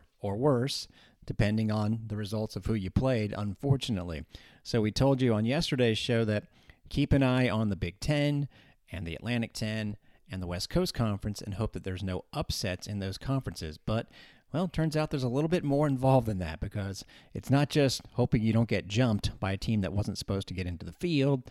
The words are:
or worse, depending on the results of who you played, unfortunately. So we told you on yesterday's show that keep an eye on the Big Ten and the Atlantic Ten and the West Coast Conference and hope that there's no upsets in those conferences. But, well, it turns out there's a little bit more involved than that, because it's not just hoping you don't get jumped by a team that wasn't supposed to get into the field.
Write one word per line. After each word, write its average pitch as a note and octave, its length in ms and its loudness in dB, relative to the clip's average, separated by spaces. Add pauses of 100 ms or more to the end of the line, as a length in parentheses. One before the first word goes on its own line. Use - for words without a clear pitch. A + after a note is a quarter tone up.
(200)
or G2+ 160 -2
worse, C3 540 2 (360)
depending G#2+ 460 2
on G#2+ 360 0
the G#2+ 100 -6
results G#2+ 400 -4
of G2 80 -8
who A2+ 80 0
you F#2+ 160 -2
played, A#2 480 2
unfortunately. G2+ 880 -2 (380)
So A#2 180 0
we G#2+ 100 2
told C3 300 4
you A#2+ 120 4
on G#2+ 120 2
yesterday's B2 520 2
show A#2 280 2
that G#2 180 0 (460)
keep C#3+ 240 2
an C3+ 100 6
eye B2+ 240 4
on G#2+ 220 2
the F#2+ 80 0
Big F2 240 -4
Ten D3 480 0 (420)
and F2+ 160 -6
the E2 80 -6
Atlantic A#2 380 -4
Ten G#2+ 420 -4 (340)
and F#2 120 -8
the F2+ 60 -6
West F2 220 -6
Coast F3 240 0
Conference G#2 480 -2
and G#2 120 -8
hope G#2 180 -2
that F#2 140 -8
there's F#2 180 -6
no F#2 300 -4
upsets A2 520 -4
in G#2 140 -4
those F#2+ 180 -4
conferences. G2 600 -4
But, - 300 -2 (460)
well, E3+ 120 0
it - 80 -6
turns D#3+ 220 0
out D#3 140 0
there's C3+ 140 -2
a B2+ 40 0
little C#3+ 220 0
bit E3 160 0
more C#3+ 220 2
involved C3 400 4
than G2 120 -2
that, D#2+ 220 -4
because G2 420 -6 (300)
it's - 160 -8
not C#3 200 4
just C#3 320 2 (120)
hoping B2 280 2
you A2 120 2
don't A2+ 160 4
get F2+ 180 -2
jumped A2 540 2
by F#2+ 100 0
a G2 60 -2
team A2 240 0
that E2+ 100 0
wasn't G2 260 -2
supposed G2 300 -4
to F#2 60 -10
get F2+ 140 -4
into F2 180 -6
the E2+ 80 -10
field. C#3 580 2